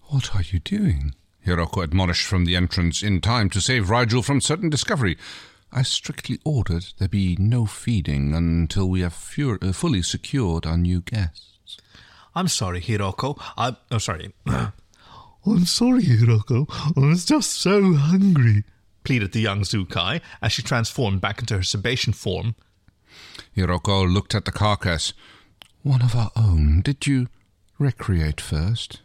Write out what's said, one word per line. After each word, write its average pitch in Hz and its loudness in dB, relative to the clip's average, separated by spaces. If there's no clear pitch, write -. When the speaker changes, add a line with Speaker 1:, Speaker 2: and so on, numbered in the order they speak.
Speaker 1:
"What - -4
are 95 0
you 92 -2
doing?" 95 -2
Hiroko 85 -2
admonished 87 0
from 90 0
the 87 0
entrance 85 0
in 101 0
time 110 0
to 98 -2
save 117 0
Rigel 120 2
from 139 0
certain 165 -2
discovery. 131 0
"I - -2
strictly - -6
ordered 95 -2
there 98 -2
be 95 0
no 113 2
feeding 73 -2
until 85 0
we 92 0
have 87 -2
fur-, 135 -4
uh, 92 -2
fully 127 0
secured 85 -2
our 80 -2
new 87 0
guests." - -8
Speaker 2:
"I'm 180 -2
sorry, 90 -2
Hiroko. 104 -4
I'm, 117 -2
oh, 120 0
sorry. 90 -6
<clears throat> - -14
I'm 180 4
sorry, 247 2
Hiroko. 117 4
I - 2
was 160 4
just 294 2
so 196 4
hungry," 147 4
pleaded 113 0
the 113 -2
young 104 0
Zukai 98 -2
as 110 0
she - -2
transformed 110 -2
back 104 -4
into 110 -4
her 90 0
Sebacean 110 -2
form. 101 -4
Speaker 1:
Hiroko 92 0
looked 98 0
at 101 -2
the - -6
carcass. 101 0
"One 131 2
of 123 2
our 113 0
own. 82 4
Did 143 -2
you 131 2
recreate 87 0
first?" 87 -4